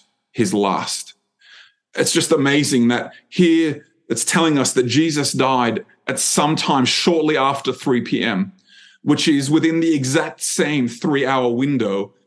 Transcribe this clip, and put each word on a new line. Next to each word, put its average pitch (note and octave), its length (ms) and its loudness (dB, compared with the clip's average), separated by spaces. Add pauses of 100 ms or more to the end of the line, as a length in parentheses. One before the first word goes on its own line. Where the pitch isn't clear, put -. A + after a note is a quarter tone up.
(320)
his G#2 220 -2
last. G2+ 640 -4 (800)
It's - 180 -2
just E3 180 0
amazing C#3 560 2
that A#2+ 240 -2 (160)
here E3 580 2 (220)
it's - 160 -4
telling E3 360 2
us B2 140 0
that B2+ 100 2
Jesus D3 500 0
died B2+ 500 0 (240)
at - 120 -6
some D#3 360 0
time C#3 300 0
shortly D#3 500 0
after C3+ 380 -2
three B2 280 0
P - 220 -4
M, G2 300 -2 (480)
which D3 260 0
is C#3 240 2
within D#3+ 300 2
the E3 120 2
exact D3 480 -2
same D3 460 -2
three-hour C3 600 0
window A#2 640 -2 (140)